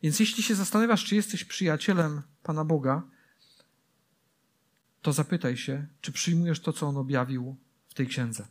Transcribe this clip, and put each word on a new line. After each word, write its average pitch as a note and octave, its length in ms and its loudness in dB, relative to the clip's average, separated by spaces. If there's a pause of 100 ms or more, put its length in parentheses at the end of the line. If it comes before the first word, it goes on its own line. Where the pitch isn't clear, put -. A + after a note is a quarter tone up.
Więc D3+ 160 2
jeśli G#3+ 240 2
się A3 120 2
zastanawiasz, G#3+ 500 2
czy G3+ 100 2
jesteś G#3 280 0
przyjacielem D#3+ 800 0 (220)
Pana D#3 220 -2
Boga, D3 380 2 (2000)
to D#3 120 2
zapytaj C#3+ 440 0
się, C#3+ 300 -6 (140)
czy - 100 -10
przyjmujesz E3+ 480 0
to, D#3+ 140 -4
co - 140 -4
on C#3 100 -2
objawił C3 580 -2 (320)
w - 60 -20
tej C3 140 -2
księdze. A#2 440 -6